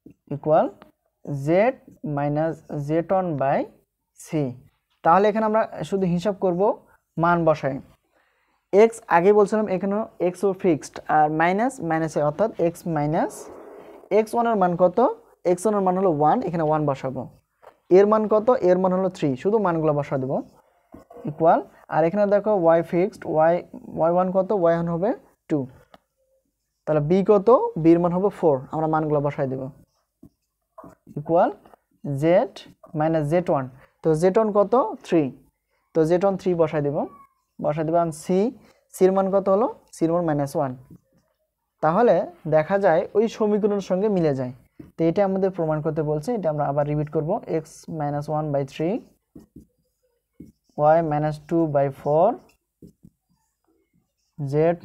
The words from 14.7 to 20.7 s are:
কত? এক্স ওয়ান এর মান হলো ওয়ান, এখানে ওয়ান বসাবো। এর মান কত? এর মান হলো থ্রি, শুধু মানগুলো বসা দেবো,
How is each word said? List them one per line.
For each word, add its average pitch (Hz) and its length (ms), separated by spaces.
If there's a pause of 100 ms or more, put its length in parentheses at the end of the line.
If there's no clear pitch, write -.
কত? 180 180 (520)
এক্স 180 120
ওয়ান 214 140
এর 196 100
মান 180 120
হলো 190 200
ওয়ান, 151 180 (100)
এখানে 170 220
ওয়ান 156 200
বসাবো। 131 340 (720)
এর 202 140
মান 220 120 (100)
কত? 214 140 (220)
এর 180 120
মান 185 160
হলো 190 200
থ্রি, 151 120 (140)
শুধু 208 220
মানগুলো 160 340
বসা 143 220
দেবো, 135 160 (920)